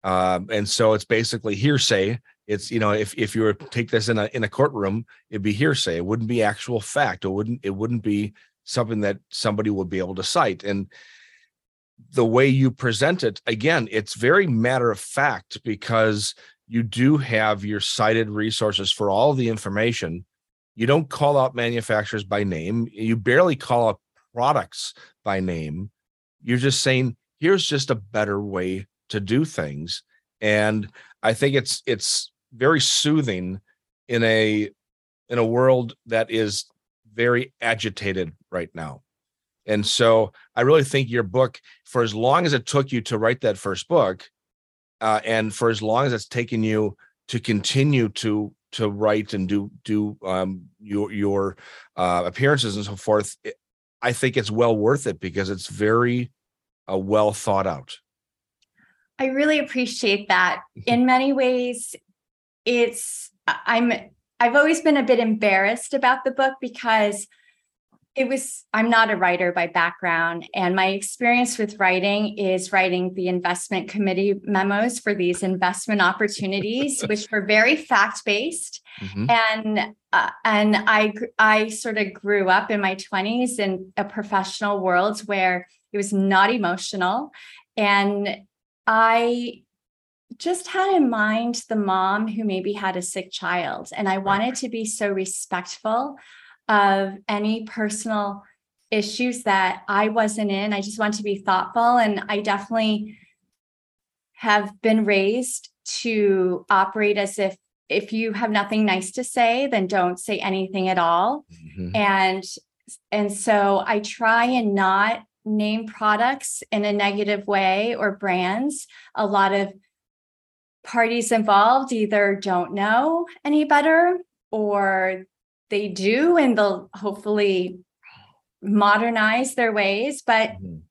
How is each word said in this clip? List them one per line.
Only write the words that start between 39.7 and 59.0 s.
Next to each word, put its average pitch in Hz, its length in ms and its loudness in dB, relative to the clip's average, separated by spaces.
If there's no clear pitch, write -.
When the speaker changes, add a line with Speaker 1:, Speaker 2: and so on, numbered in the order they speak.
Speaker 1:
so 113 460 4
I 120 60 0
really 143 220 6
think 135 240 0
your 117 140 0
book, 120 380 0
for - 180 -2
as 107 120 -2
long 135 320 2
as 147 60 2
it 127 140 0
took 139 240 0
you 123 120 0
to 110 160 -4
write 113 240 0
that 104 160 0
first 95 300 -6
book, 107 400 0
uh, 110 240 2
and 110 300 -2
for 120 160 0
as 107 120 -4
long 113 240 0
as 123 60 0
it's 110 160 -6
taken 117 340 -4
you 107 340 0
to 120 100 -4
continue 123 720 0
to, 104 440 -4
to 113 160 -2
write 107 460 -2
and 95 140 -2
do, 101 220 -2
do, 104 400 -2
um, 92 380 -4
your, 104 320 -4
your, 98 440 0
uh, 90 280 0
appearances 123 520 0
and 104 100 -6
so 98 100 -10
forth, 107 480 0
it, 104 100 -12
I 120 120 0
think 123 240 -2
it's 107 140 -2
well 113 260 2
worth 120 300 0
it 90 140 -6
because 95 300 -4
it's 92 180 -8
very, 120 640 0
uh, 95 80 -2
well 104 340 2
thought 98 340 -2
out. 73 320 -8